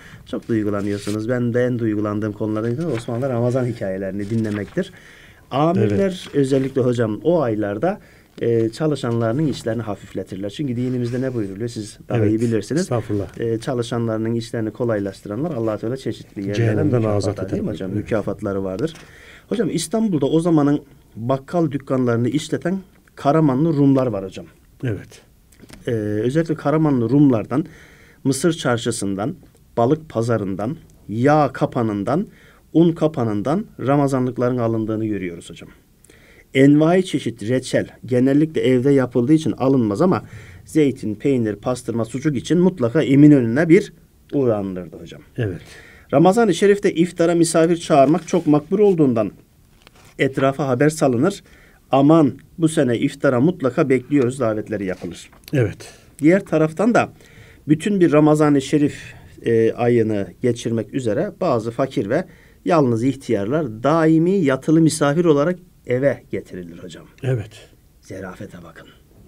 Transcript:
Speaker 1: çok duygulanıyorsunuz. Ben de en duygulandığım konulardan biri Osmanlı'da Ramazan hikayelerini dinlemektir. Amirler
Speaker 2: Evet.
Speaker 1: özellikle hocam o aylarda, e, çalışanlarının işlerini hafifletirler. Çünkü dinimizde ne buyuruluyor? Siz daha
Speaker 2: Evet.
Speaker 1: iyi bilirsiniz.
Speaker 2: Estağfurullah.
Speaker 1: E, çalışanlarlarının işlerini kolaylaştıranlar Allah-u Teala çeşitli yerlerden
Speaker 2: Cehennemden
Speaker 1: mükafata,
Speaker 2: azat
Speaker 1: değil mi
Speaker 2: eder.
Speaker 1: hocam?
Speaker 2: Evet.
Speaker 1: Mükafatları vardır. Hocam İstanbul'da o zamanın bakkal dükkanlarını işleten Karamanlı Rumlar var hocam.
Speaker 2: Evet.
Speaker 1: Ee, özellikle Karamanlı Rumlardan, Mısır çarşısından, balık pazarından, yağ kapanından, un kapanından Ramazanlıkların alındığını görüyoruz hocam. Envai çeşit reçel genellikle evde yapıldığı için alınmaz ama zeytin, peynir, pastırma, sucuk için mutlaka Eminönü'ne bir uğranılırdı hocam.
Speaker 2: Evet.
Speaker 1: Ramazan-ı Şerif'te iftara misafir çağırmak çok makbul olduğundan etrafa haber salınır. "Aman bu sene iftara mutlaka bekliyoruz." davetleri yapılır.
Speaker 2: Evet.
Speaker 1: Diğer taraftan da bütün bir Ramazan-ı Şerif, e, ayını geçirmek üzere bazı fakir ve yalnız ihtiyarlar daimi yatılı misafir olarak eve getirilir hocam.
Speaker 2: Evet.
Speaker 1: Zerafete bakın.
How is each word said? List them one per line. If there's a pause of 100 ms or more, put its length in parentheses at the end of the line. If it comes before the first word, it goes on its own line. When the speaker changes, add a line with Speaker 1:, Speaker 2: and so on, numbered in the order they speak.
(300)
Speaker 1:
çok
duygulanıyorsunuz.
Ben
de
en
duygulandığım
konulardan
biri
Osmanlı'da
Ramazan
hikayelerini
dinlemektir. (580)
Amirler
Speaker 2:
Evet.
Speaker 1:
özellikle
hocam
o
aylarda, (400)
e,
çalışanlarının
işlerini
hafifletirler.
Çünkü
dinimizde
ne
buyuruluyor?
Siz (100)
daha
Speaker 2:
Evet.
Speaker 1:
iyi
bilirsiniz.
Speaker 2:
Estağfurullah.
Speaker 1:
E,
çalışanlarlarının
işlerini
kolaylaştıranlar
Allah-u
Teala
çeşitli
yerlerden
Speaker 2:
Cehennemden
Speaker 1:
mükafata,
Speaker 2:
azat
Speaker 1:
değil
mi
Speaker 2:
eder.
Speaker 1:
hocam?
Speaker 2:
Evet.
Speaker 1:
Mükafatları
vardır. (540)
Hocam
İstanbul'da
o
zamanın (360)
bakkal
dükkanlarını
işleten (380)
Karamanlı
Rumlar
var
hocam. (380)
Speaker 2:
Evet. (680)
Speaker 1:
Ee,
özellikle
Karamanlı
Rumlardan, (600)
Mısır
çarşısından, (420)
balık
pazarından, (320)
yağ
kapanından, (460)
un
kapanından (160)
Ramazanlıkların
alındığını
görüyoruz
hocam. (840)
Envai
çeşit
reçel (180)
genellikle
evde
yapıldığı
için
alınmaz
ama (400)
zeytin,
peynir,
pastırma,
sucuk
için
mutlaka
Eminönü'ne
bir (400)
uğranılırdı
hocam. (140)
Speaker 2:
Evet. (520)
Speaker 1:
Ramazan-ı
Şerif'te
iftara
misafir
çağırmak
çok
makbul
olduğundan (880)
etrafa
haber
salınır. (480)
"Aman (260)
bu
sene
iftara
mutlaka
bekliyoruz."
davetleri
yapılır. (220)
Speaker 2:
Evet. (240)
Speaker 1:
Diğer
taraftan
da (560)
bütün
bir
Ramazan-ı
Şerif, (440)
e,
ayını (160)
geçirmek
üzere
bazı
fakir
ve (400)
yalnız
ihtiyarlar
daimi
yatılı
misafir
olarak (280)
eve
getirilir
hocam. (160)
Speaker 2:
Evet. (320)
Speaker 1:
Zerafete
bakın. (420)